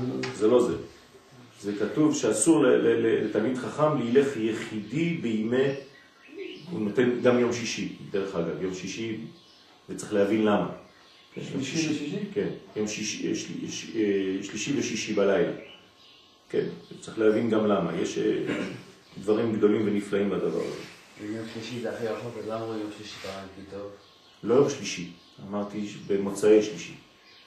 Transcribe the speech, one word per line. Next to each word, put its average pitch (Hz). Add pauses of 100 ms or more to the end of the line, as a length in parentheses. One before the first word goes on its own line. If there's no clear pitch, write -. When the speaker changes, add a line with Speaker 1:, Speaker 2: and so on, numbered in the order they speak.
Speaker 1:
זה 123
לא 131
זה. -
Speaker 2:
זה 107
לא 123
זה. - (880)
זה 101
כתוב 135
שאסור 135
ל-, 127
ל-, 117
ל-, -
לתלמיד 113
חכם 143
להילך 117
יחידי 113
בימי... 120 (1040)
הוא 110
נותן 120 (140)
גם 123
יום 117
שישי, 98 (160)
דרך 98
אגב, 85
יום 92
שישי, 113 (720)
וצריך 98
להבין 104
למה. 92 (680)
כן, - (120)
יום 135
Speaker 1:
שלישי -
Speaker 2:
שישי. 156 (120)
Speaker 1:
ושישי? 202
Speaker 2:
כן, 95 (280)
יום 107
שישי, -
אה, -
שלי-, -
ש-, -
אה, 98
שלישי -
ושישי 110
בלילה. 95 (1000)
כן, - (360)
צריך -
להבין 110
גם 107
למה. 87
יש, 101
אה, - (640)
דברים 107
גדולים 107
ונפלאים 101
בדבר 87
הזה. - (400)
Speaker 3:
ויום 110
שלישי 113
זה -
הכי 120
רחוק, 113
אז 101
למה 110
אומרים 113
יום 104
שלישי 104
פעם 95
כי 98 (100)
טוב? 101 (520)
Speaker 2:
לא 110
יום -
שלישי, - (360)
אמרתי 104
ש-, - (100)
במוצאי 101
שלישי. - (540)